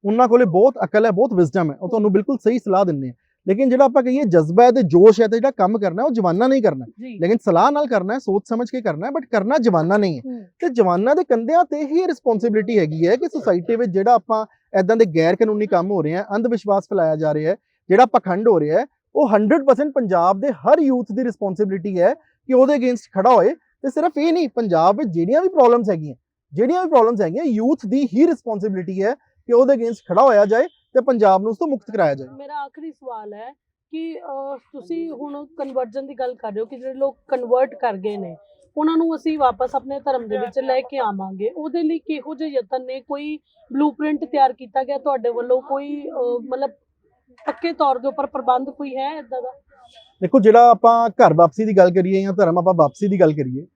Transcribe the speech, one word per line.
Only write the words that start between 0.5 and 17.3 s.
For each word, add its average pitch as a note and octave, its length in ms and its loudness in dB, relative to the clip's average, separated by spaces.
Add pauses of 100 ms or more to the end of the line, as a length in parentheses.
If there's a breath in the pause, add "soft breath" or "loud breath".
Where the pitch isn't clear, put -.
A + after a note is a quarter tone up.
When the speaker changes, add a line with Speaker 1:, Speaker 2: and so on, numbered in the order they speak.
Speaker 1:
ਅਕਲ G#3+ 220 0
ਹੈ, A3+ 40 2
ਬਹੁਤ A3 240 0
ਵਿਜ਼ਡਮ E3+ 380 0
ਹੈ, C3+ 40 -10
ਉਹ F3+ 120 -10
ਤੁਹਾਨੂੰ G#3 240 0
ਬਿਲਕੁਲ G#3+ 260 0
ਸਹੀ A#3+ 200 0
ਸਲਾਹ G3 260 0
ਦਿੰਦੇ C#3 240 -4
ਆ। A#2+ 40 -12 (360)
ਲੇਕਿਨ A#3 220 2
ਜਿਹੜਾ C4 140 4
ਆਪਾਂ C4 180 2
ਕਹੀਏ B3+ 200 0
ਜਜ਼ਬਾ F3 420 4
ਹੈ B3 60 8
ਤੇ B3 120 2
ਜੋਸ਼ F#3 380 6
ਹੈ A3+ 60 4
ਤੇ A3 100 -2
ਜਿਹੜਾ B3 140 0
ਕੰਮ G#3 280 0
ਕਰਨਾ G3 240 -2
ਹੈ, C#4+ 40 0
ਉਹ D4 60 0
ਜਵਾਨਾਂ G#3 360 0
ਨੇ C4+ 80 4
ਹੀ C4 40 2
ਕਰਨਾ D3 240 -2
ਹੈ। - 160 -20
Speaker 2:
ਜੀ। A#3 180 -16
Speaker 1:
ਲੇਕਿਨ F3+ 260 0
ਸਲਾਹ G3 260 4
ਨਾਲ D4 160 -2
ਕਰਨਾ G#3+ 280 -2
ਹੈ, C4+ 40 -6
ਸੋਚ G3+ 300 -2
ਸਮਝ A#3 220 -4
ਕੇ B3+ 100 -6
ਕਰਨਾ F3+ 260 -6
ਹੈ, C#4 60 -8
but C#4 200 -8
ਕਰਨਾ A#3 260 0
ਜਵਾਨਾਂ F#3+ 400 2
ਨੇ G3+ 100 0
ਹੀ D3 100 -4
ਹੈ। A#2+ 80 -12
Speaker 2:
ਹੂੰ। B3 160 -12
Speaker 1:
ਤੇ E4+ 260 -8
ਜਵਾਨਾਂ A3+ 480 2
ਦੇ F4 80 0
ਕੰਧਿਆਂ C4 400 0
ਤੇ D4 220 -4
ਹੀ D#4 120 -2
ਇਹ F#4 80 0
ਰਿਸਪੌਂਸਿਬਿਲਟੀ A3+ 720 -2
ਹੈਗੀ D#3+ 280 0
ਹੈ G#3 100 2
ਕਿ C#4+ 100 -4
ਸੁਸਾਇਟੀ G#3+ 500 -2
ਵਿੱਚ A3+ 140 -2
ਜਿਹੜਾ G3 240 2
ਆਪਾਂ A3 320 -2 (320)
ਇੱਦਾਂ F#3+ 180 2
ਦੇ A3+ 80 6
ਗੈਰ E3 320 2
ਕਾਨੂੰਨੀ G#3+ 300 0
ਕੰਮ F#3+ 240 0
ਹੋ F#3+ 120 -2
ਰਹੇ D3+ 100 -2
ਹੈ, F#3 120 -4 (120)
ਅੰਧ A#3 100 -2
ਵਿਸ਼ਵਾਸ G3+ 380 -2
ਫੈਲਾਇਆ D#3+ 320 -2
ਜਾ D#3 180 -2